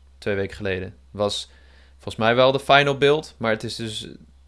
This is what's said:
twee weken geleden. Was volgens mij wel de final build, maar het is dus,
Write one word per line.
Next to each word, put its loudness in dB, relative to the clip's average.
twee -4
weken -6
geleden. -6
Was -4
volgens -14
mij 2
wel 6
de 0
final 4
build, 0
maar -2
het -2
is -10
dus, -10